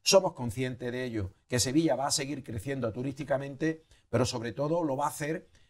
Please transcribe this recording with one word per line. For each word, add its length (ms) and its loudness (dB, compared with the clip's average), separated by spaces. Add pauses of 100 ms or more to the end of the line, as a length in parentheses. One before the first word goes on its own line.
Somos 320 6
conscientes 580 -4
de 140 -4
ello, 280 -4 (140)
que 120 2
Sevilla 360 4
va 120 0
a 40 0
seguir 320 -4
creciendo 480 -4
turísticamente, 920 -2 (260)
pero 160 4
sobre 280 -4
todo 300 0
lo 140 0
va 80 0
a 40 0
hacer 380 -4 (220)